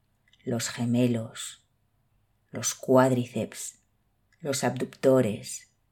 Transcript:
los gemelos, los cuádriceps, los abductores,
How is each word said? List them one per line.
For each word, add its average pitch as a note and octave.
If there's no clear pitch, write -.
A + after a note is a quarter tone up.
los A#2+
gemelos, A#2+
los -
cuádriceps, B2+
los C3+
abductores, -